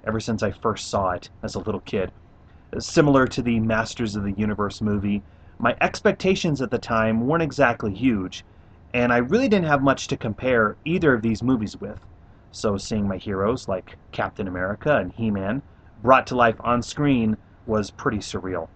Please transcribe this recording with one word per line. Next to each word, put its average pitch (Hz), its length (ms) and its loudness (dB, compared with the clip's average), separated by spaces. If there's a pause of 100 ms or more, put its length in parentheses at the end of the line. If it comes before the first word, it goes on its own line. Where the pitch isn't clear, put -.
ever 113 120 -4
since 107 240 -4
I 101 80 0
first - 380 -4
saw 98 220 0
it 90 180 -8 (140)
as 110 140 -8
a - 20 -4
little 98 220 -6
kid. 92 300 -4 (680)
Similar 135 480 4
to 123 160 -4
the 117 180 2
Masters 110 560 -2
of 101 80 -4
the 101 80 -4
Universe 104 480 -2
movie, 104 420 0 (360)
my 120 240 0
expectations 190 800 0
at 113 80 -4
the 117 80 -2
time 113 480 0
weren't 165 160 2
exactly 123 500 0
huge, 101 540 -2 (480)
and 120 180 2
I 120 60 4
really 185 280 2
didn't 196 200 2
have 143 160 2
much 135 260 2
to 135 80 -2
compare 113 680 0
either 165 260 4
of 113 80 2
these 110 220 0
movies 113 360 -2
with. 104 220 -12 (500)
So 101 280 -2
seeing 104 280 -2
my 95 120 -4
heroes 104 500 -4
like 92 300 -6 (120)
Captain 101 380 -6
America 98 480 0
and 92 160 -2
He-Man 110 480 -2 (420)
brought 127 260 6
to 131 60 -4
life 117 260 4
on 120 200 2
screen 120 560 0 (300)
was 107 240 0
pretty 110 300 -4
surreal. 90 560 -6